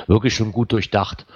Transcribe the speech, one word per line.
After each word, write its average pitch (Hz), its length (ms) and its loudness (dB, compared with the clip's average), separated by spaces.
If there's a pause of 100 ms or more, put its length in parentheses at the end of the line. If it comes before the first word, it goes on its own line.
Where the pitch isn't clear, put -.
wirklich 107 280 4
schon 110 180 -2
gut 117 200 -2
durchdacht. 101 640 -2